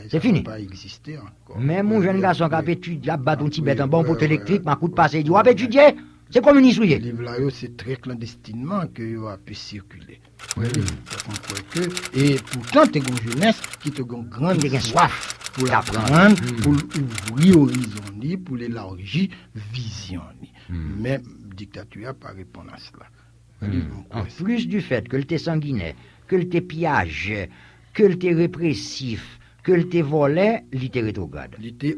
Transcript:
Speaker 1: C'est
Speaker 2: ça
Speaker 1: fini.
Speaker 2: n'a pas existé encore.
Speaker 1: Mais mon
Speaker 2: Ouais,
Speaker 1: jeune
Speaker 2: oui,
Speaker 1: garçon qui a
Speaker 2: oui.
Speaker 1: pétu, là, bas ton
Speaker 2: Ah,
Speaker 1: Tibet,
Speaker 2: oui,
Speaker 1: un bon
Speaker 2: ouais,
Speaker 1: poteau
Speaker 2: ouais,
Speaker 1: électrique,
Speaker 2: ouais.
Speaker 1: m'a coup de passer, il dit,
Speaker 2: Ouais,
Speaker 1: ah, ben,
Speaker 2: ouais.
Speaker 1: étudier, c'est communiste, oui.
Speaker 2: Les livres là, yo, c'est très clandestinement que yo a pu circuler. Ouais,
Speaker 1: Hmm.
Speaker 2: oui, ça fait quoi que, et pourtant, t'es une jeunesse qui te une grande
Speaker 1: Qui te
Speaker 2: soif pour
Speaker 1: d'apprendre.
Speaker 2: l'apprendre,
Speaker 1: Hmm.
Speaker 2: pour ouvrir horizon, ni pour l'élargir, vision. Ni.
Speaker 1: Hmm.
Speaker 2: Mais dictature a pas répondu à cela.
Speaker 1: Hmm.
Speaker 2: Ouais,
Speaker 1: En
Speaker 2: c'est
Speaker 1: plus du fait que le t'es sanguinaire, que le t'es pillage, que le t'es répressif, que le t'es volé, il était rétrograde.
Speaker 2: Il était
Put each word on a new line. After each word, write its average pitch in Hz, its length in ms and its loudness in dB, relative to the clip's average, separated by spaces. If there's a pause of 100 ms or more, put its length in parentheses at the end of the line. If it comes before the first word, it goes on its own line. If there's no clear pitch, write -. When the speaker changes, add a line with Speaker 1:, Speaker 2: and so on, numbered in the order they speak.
Speaker 1:
C'est 110 80 -18
Speaker 2:
ça 160 100 0
Speaker 1:
fini. 208 180 4
Speaker 2:
n'a 110 120 -6
pas 110 80 -12
existé 98 580 -16
encore. - 420 -16
Speaker 1:
Mais 160 240 0
mon 214 140 2
Speaker 2:
Ouais, 185 80 4
Speaker 1:
jeune 190 120 2
Speaker 2:
oui, 190 40 0
Speaker 1:
garçon 170 260 2
qui 151 80 -2
a 165 40 0
Speaker 2:
oui. 143 60 -4
Speaker 1:
pétu, 170 380 -4
là, 156 140 -2
bas 143 180 0
ton 147 120 -2
Speaker 2:
Ah, - 20 -2
Speaker 1:
Tibet, 143 240 0
Speaker 2:
oui, 127 80 0
Speaker 1:
un 135 60 0
bon 165 160 4
Speaker 2:
ouais, - 40 0
Speaker 1:
poteau 165 140 0
Speaker 2:
ouais, 156 60 4
Speaker 1:
électrique, 156 320 0
Speaker 2:
ouais. 180 60 -8
Speaker 1:
m'a 147 120 0
coup 170 100 0
de 175 60 -6
passer, 160 240 4
il 156 80 0
dit, 156 60 2
Speaker 2:
Ouais, 196 80 6
Speaker 1:
ah, 220 40 6
ben, 247 60 8
Speaker 2:
ouais. 247 60 10
Speaker 1:
étudier, 254 400 6 (340)
c'est 247 140 4
communiste, 262 360 8
oui. 214 100 6
Speaker 2:
Les 135 100 4
livres 117 240 -8
là, 120 160 -6
yo, 139 100 0
c'est 120 260 -10
très 117 200 -8
clandestinement 123 880 -8 (100)
que 117 80 -12
yo 113 240 -8
a 101 120 -10
pu 104 180 -18
circuler. - 680 -18 (360)
Ouais, 113 100 -2
Speaker 1:
Hmm. 120 100 -4
Speaker 2:
oui, 104 60 0 (220)
ça - 120 -12
fait - 300 -12
quoi - 120 -10 (120)
que, 175 480 -4
et 143 160 4 (160)
pourtant, 262 340 4
t'es 160 140 0
une 123 320 -4
jeunesse 190 280 2 (220)
qui 151 100 -6
te 135 120 -6
une 120 260 -10
grande 165 300 0
Speaker 1:
Qui 151 100 2
te 131 100 0
Speaker 2:
soif - 720 0
pour 127 140 0
Speaker 1:
d'apprendre. 110 440 0
Speaker 2:
l'apprendre, 190 280 8
Speaker 1:
Hmm. 117 220 -4
Speaker 2:
pour 143 120 4 (580)
ouvrir 165 280 8
horizon, 120 440 0 (120)
ni 147 220 -6
pour 135 200 -10
l'élargir, 113 720 -6 (440)
vision. 95 480 -10 (200)
Ni. - 100 -20 (180)
Speaker 1:
Hmm. 87 300 -8
Speaker 2:
Mais 127 220 -4 (340)
dictature 101 540 -16
a 135 40 -12
pas - 180 -18
répondu 92 400 -18
à - 60 -20
cela. - 280 -20 (560)
Speaker 1:
Hmm. 101 100 -6
Speaker 2:
Ouais, 90 100 -2 (300)
Speaker 1:
En 113 160 -6
Speaker 2:
c'est - 160 -14
Speaker 1:
plus 233 240 -2
du 190 140 -2
fait 117 260 -4
que 127 100 -4
le 139 60 -2
t'es 156 140 -4
sanguinaire, 143 580 -4 (320)
que 196 80 0
le 180 140 0
t'es 196 120 0
pillage, 104 720 -2 (600)
que 226 100 4
le 190 140 4
t'es 180 160 0
répressif, 160 1040 -4 (240)
que - 80 2
le 175 180 4
t'es 175 120 0
volé, 156 580 2 (120)
il 127 120 -6
était 127 180 -4
rétrograde. 76 580 -6
Speaker 2:
Il 110 80 -14
était 139 300 -6